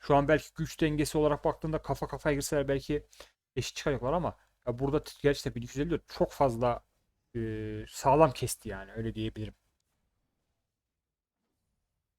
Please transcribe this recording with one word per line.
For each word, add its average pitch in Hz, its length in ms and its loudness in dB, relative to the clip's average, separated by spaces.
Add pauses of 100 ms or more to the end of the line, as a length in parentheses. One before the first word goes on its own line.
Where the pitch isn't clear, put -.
Şu 147 160 4
an 143 120 4
belki 151 260 2
güç - 260 -6
dengesi 151 380 2
olarak 147 260 2
baktığında 156 380 -2
kafa 143 260 -4
kafaya 147 260 -2
girseler 139 340 0
belki 139 380 -2 (500)
eşit - 200 -4
çıkacaklar 131 360 -2
ama 156 240 -2 (300)
ya 123 120 -2
burada 139 260 0
t-, - 80 -14 (100)
gerçekten 139 320 2
bin 117 80 -6
iki 123 160 -8
yüz 143 80 0
elli 170 40 -4
dört - 180 -2
çok - 240 0
fazla, 120 520 2 (520)
e, 110 520 -6
sağlam 143 440 4
kesti - 360 -6
yani 95 240 -10
öyle 113 220 -6
diyebilirim. 107 400 -6 (2750)